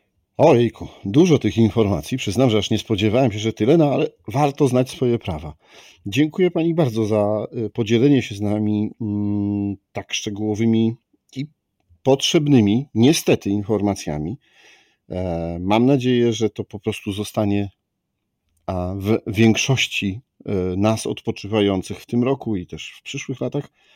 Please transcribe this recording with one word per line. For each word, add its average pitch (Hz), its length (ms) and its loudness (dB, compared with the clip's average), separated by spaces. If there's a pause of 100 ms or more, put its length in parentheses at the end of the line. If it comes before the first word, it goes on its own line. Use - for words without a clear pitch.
(360)
Ojejku, 120 520 4 (160)
dużo 143 340 4
tych 107 180 -2
informacji. 110 640 2
Przyznam, 113 320 0
że 107 80 2
aż - 120 -2
nie 110 80 0
spodziewałem 107 540 0
się, 107 60 -8
że 110 140 -4
tyle, 127 240 2
no 147 160 2
ale 143 140 -2 (220)
warto 143 400 0
znać 127 220 0
swoje 120 280 -2
prawa. 78 360 -10 (520)
Dziękuję 151 440 0
pani 165 240 -2
bardzo 113 320 0
za, 104 400 0 (200)
e, 101 40 -10
podzielenie 117 520 2
się - 120 -12
z 101 60 -10
nami, 104 500 0 (100)
mm, 101 760 -4 (160)
tak - 220 -10
szczegółowymi 110 800 0 (420)
i 143 100 -8 (560)
potrzebnymi, 135 920 2
niestety, 123 560 2
informacjami. 98 880 -2 (720)
E, 85 500 -6
mam 107 260 2
nadzieję, 123 460 2
że 107 180 -2
to - 140 -8
po - 160 -16
prostu 104 320 -6
zostanie 101 560 -2 (1000)
a 92 280 -4
w 101 300 0
większości, 113 920 2 (260)
e, 107 60 -6 (240)
nas 107 300 0
odpoczywających 101 920 -2
w - 60 -20
tym 120 180 0
roku 117 320 -2
i 90 100 -8
też - 320 -16
w - 40 -20
przyszłych - 380 -10
latach, 131 280 -6 (260)